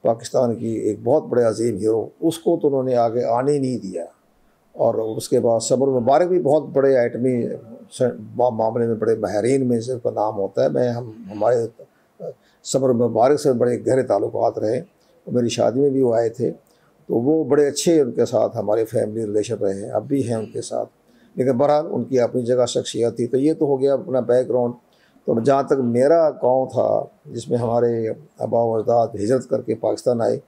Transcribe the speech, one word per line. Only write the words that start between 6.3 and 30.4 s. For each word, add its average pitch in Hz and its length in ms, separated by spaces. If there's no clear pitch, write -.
बहुत 139 300
बड़े 135 260
एटमी 120 380
स-, 123 200
मा-, 123 160
मामले 113 340
में 113 120
बड़े 110 200
माहिरीन 107 480
में 120 140
से 123 120
उनका 117 200
नाम 110 220
होता 101 280
है। 147 80
मैं, 127 200
हम, 117 240
हमारे 113 380
समर 131 300
मुबारक 120 440
से 135 160
बड़े 120 240
गहरे 131 260
ताल्लुकात 113 540
रहे, 110 220
मेरी 120 240
शादी 117 300
में 143 120
भी 131 100
वो 120 100
आए 113 180
थे, 117 200
तो - 680
वो 151 280
बड़े 143 220
अच्छे 151 360
उनके 120 240
साथ 110 300
हमारे 107 280
फैमिली 110 400
रिलेशन 104 300
रहे 98 200
हैं, 104 160
अब 110 160
भी 139 160
हैं 117 140
उनके 110 260
साथ। 113 240
लेकिन 127 220
बहरहाल 147 300
उनकी 123 320
अपनी 120 220
जगह 123 240
शख्सियत 117 520
थी। 117 80
तो 127 120
ये 151 160
तो 156 120
हो 139 100
गया 135 160
अपना 123 300
बैकग्राउंड। 120 520
तो 113 140
जहाँ 135 300
तक 139 160
मेरा 131 320
गांव 127 260
था 110 460
जिसमें 120 300
हमारे 117 500
आबा 113 200
व 113 160
अजदाद 117 380
हिजरत 117 340
करके 113 260
पाकिस्तान 113 460
आए 113 260